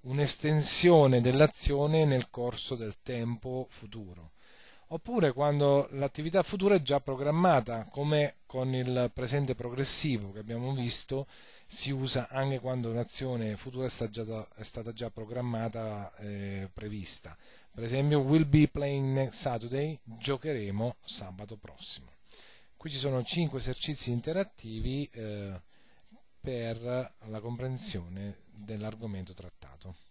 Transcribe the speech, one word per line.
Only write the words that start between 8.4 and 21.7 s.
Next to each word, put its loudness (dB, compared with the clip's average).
con -2
il 0
presente 0
progressivo 0
che -12
abbiamo -4
visto, 0
si -4
usa 0
anche -2
quando -4
un'azione -4
futura -8
è -4
sta -4
già, -8
è -14
stata -8
già -8
programmata, -6
eh, -8
prevista. -8
Per -10
esempio, 2
"We'll 4
be 6
playing -2
next -2
Saturday", -4
giocheremo -4
sabato -8
prossimo. -12